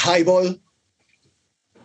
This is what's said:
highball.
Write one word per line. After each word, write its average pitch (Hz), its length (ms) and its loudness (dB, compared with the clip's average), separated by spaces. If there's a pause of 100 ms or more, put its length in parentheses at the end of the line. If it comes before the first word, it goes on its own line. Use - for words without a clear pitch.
highball. 180 560 0 (1200)